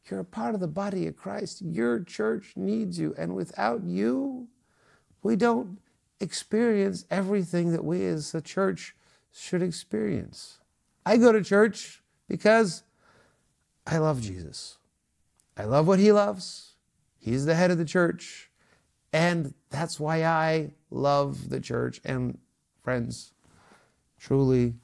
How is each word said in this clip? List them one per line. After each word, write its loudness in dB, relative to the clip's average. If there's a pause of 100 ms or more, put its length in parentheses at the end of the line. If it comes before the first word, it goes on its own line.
(100)
You're -6
a -6
part -6
of -4
the -4
body -4
of -8
Christ. -10
Your -2
church -4
needs -4
you. -2
And -6
without -4
you, -2 (760)
we 2
don't 0 (400)
experience -2
everything 0
that -2
we -2
as -4
a -4
church -4 (380)
should -4
experience. -6 (480)
I 6
go 8
to 4
church 2 (260)
because 4 (1040)
I 0
love 2
Jesus. -10 (800)
I -8
love 4
what 6
he 8
loves. 0 (420)
He's -2
the 4
head 4
of 2
the 0
church. -2 (600)
And 2 (160)
that's -6
why 0
I 0 (180)
love 0
the -4
church. -4
And -4 (440)
friends, -6 (840)
truly, 2